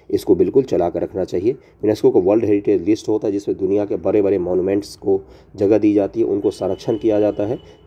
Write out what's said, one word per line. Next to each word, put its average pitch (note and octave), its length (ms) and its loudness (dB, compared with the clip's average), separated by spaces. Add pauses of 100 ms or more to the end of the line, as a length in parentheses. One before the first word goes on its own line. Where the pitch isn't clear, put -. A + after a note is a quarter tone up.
(100)
इसको G2 240 2
बिल्कुल F2+ 280 2
चला F2 280 -2
कर E2+ 120 -6
रखना F2+ 220 -6
चाहिए। F#2+ 280 -2
यूनेस्को - 580 -2
को G#2 100 4
वर्ल्ड G#2 240 2
हेरिटेज G2+ 380 0
लिस्ट G#2+ 260 -2
होता G#2+ 200 -2
है G2+ 40 -2
जिसमें G2 260 -4
दुनिया G2 260 0
के G2+ 120 -6
बड़े-बड़े G2 420 0
मॉन्यूमेंट्स F#2 580 -2
को F#2+ 240 2 (360)
जगह G#2 220 4
दी G#2 160 2
जाती G2+ 260 0
है, A2+ 60 2
उनको G2+ 240 0
संरक्षण F#2+ 480 -4
किया G#2 220 0
जाता G#2 260 0
है C3 120 -6 (280)